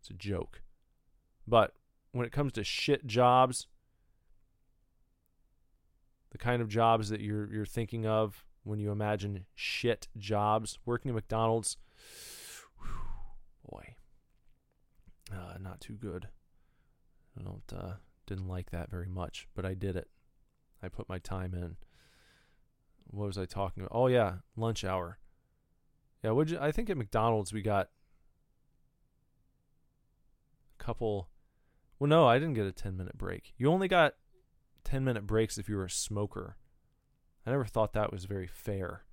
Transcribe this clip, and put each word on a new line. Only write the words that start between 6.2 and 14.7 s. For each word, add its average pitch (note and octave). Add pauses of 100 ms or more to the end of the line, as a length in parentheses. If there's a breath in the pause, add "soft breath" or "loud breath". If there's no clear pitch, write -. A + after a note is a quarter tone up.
the -
kind A#2+
of A2
jobs A2+
that G#2+
you're, G#2
you're G#2+
thinking A2+
of A2 (180)
when G#2+
you G#2
imagine G#2 (100)
shit -
jobs, G#2+
working A#2+
at A#2
McDonald's, A2+ (1000 loud breath)
whew, - (800 loud breath)
boy, - (1300)